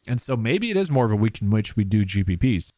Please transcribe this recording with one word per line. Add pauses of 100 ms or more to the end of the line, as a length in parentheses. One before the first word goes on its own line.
And
so
maybe
it
is
more
of
a
week
in
which
we
do
G
P
Ps.